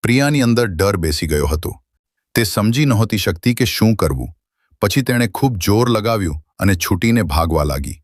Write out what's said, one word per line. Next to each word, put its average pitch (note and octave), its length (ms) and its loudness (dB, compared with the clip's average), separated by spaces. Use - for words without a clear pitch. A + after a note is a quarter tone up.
પ્રિયાની C#3 400 2
અંદર A#2+ 240 2
ડર F#2+ 320 0
બેસી E2 300 -2
ગયો D2 200 0
હતો. D#2 260 -4
તે A2+ 80 2
સમજી A2+ 420 0
નહોતી A2+ 320 2
શકતી G#2 360 -2
કે A#2+ 120 0
શું A2 300 2
કરવું. C#2 340 -2
પછી G#2 200 0
તેણે A#2+ 260 0
ખૂબ B2 300 -2
જોર G#2+ 320 2
લગાવ્યું G#2 560 -2
અને G2 160 2
છૂટીને A2+ 460 0
ભાગવા D#2+ 420 0
લાગી. C#2+ 400 -4